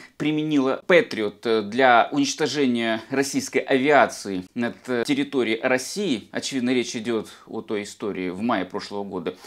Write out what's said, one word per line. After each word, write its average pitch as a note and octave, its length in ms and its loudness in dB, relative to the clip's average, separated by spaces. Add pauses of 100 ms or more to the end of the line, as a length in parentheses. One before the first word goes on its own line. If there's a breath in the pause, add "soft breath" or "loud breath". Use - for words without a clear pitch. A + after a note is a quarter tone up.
(160 loud breath)
применила D3+ 680 0
Патриот, A2+ 600 2
э, A2+ 160 2
для A#2 480 6
уничтожения C3 920 0 (100)
российской C3 480 -2
авиации B2 880 2 (100)
над, A#2+ 220 -4 (120)
э, A#2+ 180 0
территорией C3 560 0
России, B2+ 680 -2
очевидно, B2 380 -4
речь B2 260 -2
идёт A2+ 320 -4 (180)
о A2 160 -10
той G#2 220 -6
истории F#2 460 -6
в F2+ 120 -8
мае A2 220 0
прошлого G2+ 400 -8
года F#2 320 -8 (100)